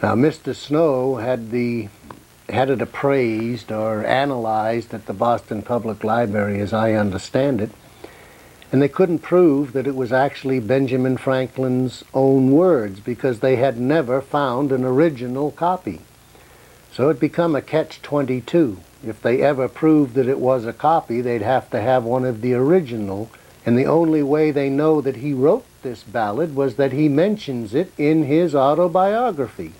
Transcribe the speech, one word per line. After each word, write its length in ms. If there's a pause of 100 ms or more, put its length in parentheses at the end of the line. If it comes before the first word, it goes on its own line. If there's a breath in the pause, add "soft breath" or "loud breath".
Now, 120
Mister 380
Snow 640
had 340
the, 380 (600)
had 220
it 120
appraised 880
or 340
analyzed 880
at 140
the 60
Boston 500
Public 420
Library, 560
as 120
I 200
understand 680
it, 100 (1000 loud breath)
and 120
they 60
couldn't 320
prove 520
that 140
it 80
was 180
actually 460
Benjamin 580
Franklin's 840 (100)
own 380
words 500
because 400
they 160
had 220
never 420
found 520
an 120
original 640
copy. 500 (920 loud breath)
So 160
it 120
become 340
a 80
catch-twenty-two. 1160 (260)
If 180
they 180
ever 260
proved 480
that 140
it 100
was 280
a 60
copy, 480
they'd 220
have 280
to 100
have 240
one 200
of 160
the 140
original, 760 (340 loud breath)
and 140
the 80
only 360
way 280
they 180
know 320
that 160
he 160
wrote 320 (180)
this 200
ballad 520
was 220
that 160
he 160
mentions 640
it 220
in 280
his 300
autobiography 1300